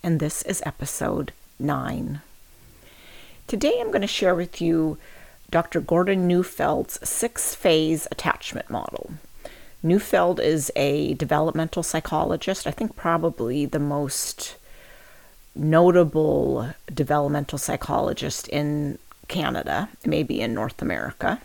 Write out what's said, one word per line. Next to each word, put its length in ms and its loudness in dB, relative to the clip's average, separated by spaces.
and 160 2
this 220 -2
is 240 -4
episode 640 -4
nine. 640 -4
Today 320 2
I'm 100 -2
gonna 160 2
share 300 2
with 240 -6
you 380 2
Doctor 300 2
Gordon 480 4
Neufeld's 800 0
six-phase 1040 0
attachment 580 -4
model. 420 -8
Neufeld 600 4
is 340 2
a 380 2
developmental 680 0
psychologist, 840 -2
I 40 -2
think 260 -6
probably 680 0
the 140 -2
most 760 -4
notable 1160 4
developmental 640 0
psychologist 920 -4
in 500 -2
Canada, 600 -2
maybe 340 0
in 140 -2
North 280 -6
America. 640 -4